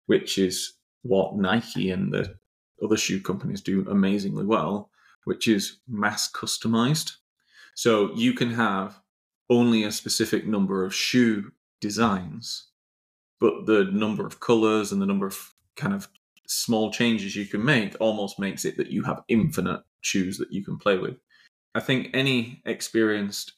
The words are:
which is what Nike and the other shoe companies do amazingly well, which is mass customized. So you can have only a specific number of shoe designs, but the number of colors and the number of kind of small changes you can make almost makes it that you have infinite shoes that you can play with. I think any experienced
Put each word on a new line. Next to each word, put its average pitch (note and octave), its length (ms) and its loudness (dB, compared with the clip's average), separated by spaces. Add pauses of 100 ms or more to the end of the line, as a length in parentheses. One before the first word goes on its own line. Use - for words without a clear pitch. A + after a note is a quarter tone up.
which - 320 2
is - 360 0 (280)
what G2 340 2
Nike F#2+ 560 0
and F#2+ 220 -2
the G2 220 -2 (460)
other G#2+ 160 2
shoe F#2+ 240 0
companies G2 400 -6
do G2 280 -2
amazingly G2 560 0
well, G2+ 440 0 (360)
which - 220 -4
is G2+ 300 2 (100)
mass G#2 440 -4
customized. A#2+ 840 0 (600)
So G#2+ 400 4
you A#2+ 180 2
can B2 180 -2
have G2+ 480 -2 (500)
only A#2+ 340 6
a G#2 80 -4
specific - 560 -2
number F#2+ 360 0
of F#2+ 120 -6
shoe A2+ 560 2 (280)
designs, G2 880 -4 (680)
but - 260 2
the G#2 200 6
number G2+ 400 0
of - 140 -14
colors A2 520 4
and G2 100 0
the G2 40 0
number G2 220 0
of - 260 -12 (220)
kind G2 180 -2
of G2 140 -8 (400)
small A2 440 0
changes A2 440 0
you G#2 100 -4
can G#2 180 -4
make A#2 360 2
almost G#2+ 400 -2
makes G2 260 -4
it - 120 -4
that - 140 -4
you F2 120 -2
have - 240 -6
infinite F#2 540 0 (200)
shoes F#2+ 360 -2
that - 140 -8
you G2 120 -6
can - 140 -8
play G2 200 2
with. - 200 -6 (560)
I A2+ 60 -2
think B2+ 340 -2
any B2+ 520 -2
experienced G#2+ 920 -2